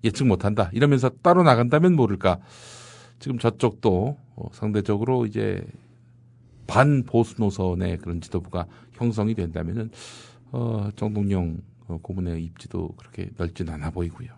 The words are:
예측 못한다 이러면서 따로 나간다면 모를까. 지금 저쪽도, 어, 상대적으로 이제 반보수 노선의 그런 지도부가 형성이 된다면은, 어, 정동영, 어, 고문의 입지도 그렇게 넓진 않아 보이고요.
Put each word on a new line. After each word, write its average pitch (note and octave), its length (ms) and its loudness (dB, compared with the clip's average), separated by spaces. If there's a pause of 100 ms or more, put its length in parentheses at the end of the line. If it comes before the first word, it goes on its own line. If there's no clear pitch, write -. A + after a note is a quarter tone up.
예측 A#2 220 0
못한다 G2+ 460 2
이러면서 C3 380 2 (120)
따로 F3 200 6
나간다면 D3+ 520 6
모를까. G2 440 2 (800)
지금 B2+ 200 -6
저쪽도, A2+ 800 0 (200)
어, - 160 -12
상대적으로 G#2+ 720 -2
이제 G#2 400 -4 (1000)
반보수 B2 720 2
노선의 F#2 600 -2
그런 E2+ 220 -6
지도부가 F2 460 -6 (260)
형성이 A2 420 -2
된다면은, F2 560 -6 (640)
어, A2+ 420 -4
정동영, G2 640 -2 (300)
어, E2+ 120 -8
고문의 F2 440 -6
입지도 E2+ 520 -10
그렇게 - 400 -12
넓진 F2 340 -6
않아 D2+ 200 -8
보이고요. E2+ 480 -8